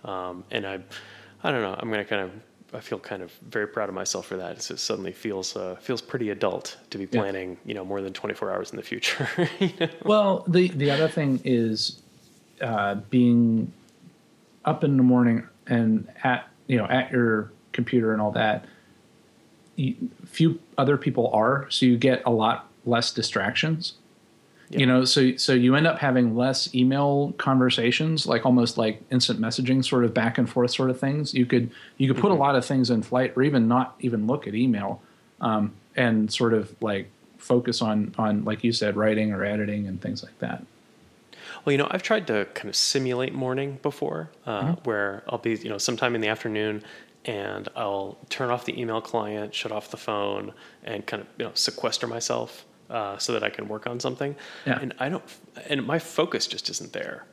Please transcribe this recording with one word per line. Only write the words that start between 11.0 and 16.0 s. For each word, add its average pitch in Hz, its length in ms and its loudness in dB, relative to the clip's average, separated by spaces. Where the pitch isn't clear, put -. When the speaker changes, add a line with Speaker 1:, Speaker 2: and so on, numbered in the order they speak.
Speaker 2:
thing 143 360 0
is, 113 580 0
uh, 101 360 0
being 120 600 4
up - 180 0
in 143 140 4
the 127 60 6
morning 120 440 6
and 110 400 2